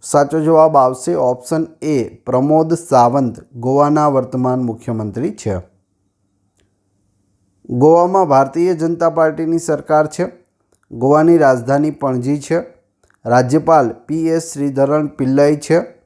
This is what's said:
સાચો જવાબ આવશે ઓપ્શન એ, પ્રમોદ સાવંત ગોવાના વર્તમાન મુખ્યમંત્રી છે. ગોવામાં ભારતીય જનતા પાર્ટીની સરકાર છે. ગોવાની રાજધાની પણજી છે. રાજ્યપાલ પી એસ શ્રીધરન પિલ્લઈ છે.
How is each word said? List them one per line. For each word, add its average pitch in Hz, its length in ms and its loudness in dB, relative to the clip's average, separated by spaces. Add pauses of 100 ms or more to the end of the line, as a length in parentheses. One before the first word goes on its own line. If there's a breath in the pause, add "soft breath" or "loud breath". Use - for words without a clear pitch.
સાચો 147 380 -6
જવાબ 156 380 2
આવશે 131 380 -2
ઓપ્શન 127 520 -4 (140)
એ, 151 160 -2 (280)
પ્રમોદ 151 480 0
સાવંત 131 640 0 (180)
ગોવાના 143 540 0
વર્તમાન 127 520 -2
મુખ્યમંત્રી 117 760 -6
છે. 95 260 -6 (2000)
ગોવામાં 170 580 4
ભારતીય 170 480 2
જનતા 165 340 0
પાર્ટીની 160 500 0
સરકાર 156 480 0
છે. 175 180 -6 (680)
ગોવાની 151 460 4
રાજધાની 139 540 2
પણજી 139 500 -4
છે. 165 180 -2 (680)
રાજ્યપાલ 127 680 2 (140)
પી 160 200 -4
એસ 165 260 -2
શ્રીધરન 143 540 -2
પિલ્લઈ 143 480 0
છે. 160 240 0 (260)